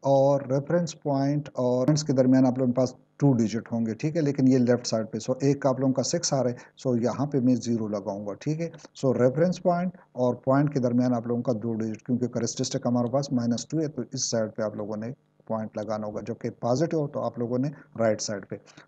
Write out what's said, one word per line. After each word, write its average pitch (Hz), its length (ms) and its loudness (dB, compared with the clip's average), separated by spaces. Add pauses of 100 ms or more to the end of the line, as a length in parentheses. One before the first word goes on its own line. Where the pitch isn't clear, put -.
और 135 480 4
रेफरेंस 165 400 0 (120)
पॉइंट 143 520 0
और 127 280 0
पॉइंट्स 151 180 2
के 143 100 -2
दरमियान 131 340 6
आप 123 120 2
लोगों 127 140 2
के 120 40 0
पास 127 180 0 (240)
टू 143 140 6
डिजिट 113 400 0
होंगे, 117 220 -2
ठीक 151 220 -4
है, 165 60 0
लेकिन 131 260 2
ये 131 100 6
लेफ्ट 120 280 2
साइड 110 200 -2
पे। 110 120 -6
So 127 260 -2
एक 139 180 2
का 139 80 4
आप 127 100 -2
लोगों 135 120 2
का 127 100 0
सिक्स 170 320 -2
आ 135 60 2
रहा 120 120 0
है, 120 40 -8 (220)
so 127 240 0
यहाँ 120 300 0
पे 139 80 2
मैं 127 160 4
ज़ीरो 117 320 -2
लगाऊंगा, 101 540 -6
ठीक 156 180 -4
है। 165 100 -6 (260)
So 131 200 0
रेफरेंस 147 480 2
पॉइंट 180 340 0 (180)
और 123 300 0
पॉइंट 143 280 4
के 135 60 0
दरमियान 123 340 2
आप 117 120 -4
लोगों 120 160 -2
का 127 100 0
दो 113 220 -2
डिजिट, 110 320 -4
क्योंकि 123 220 0
कैरेक्टरिस्टिक 127 580 -4
हमारे 120 240 0
पास 143 220 -2
माइनस 120 380 -2
टू 156 100 -2
है, 151 80 -2
तो 127 160 -8 (100)
इस 127 160 -4
साइड 110 260 0
पे 113 60 -4
आप 107 140 -4
लोगों 107 200 -8
ने 113 160 -8 (360)
पॉइंट 110 300 -6
लगाना 107 280 -6
होगा, 107 160 -8
जबकि 110 280 -6 (120)
पॉजिटिव 151 380 0
हो 143 140 -2
तो 123 60 -4
आप 117 180 -6
लोगों 120 200 -2
ने 135 100 0 (320)
राइट 110 200 2
साइड 101 300 -8
पे। 104 80 -10 (300)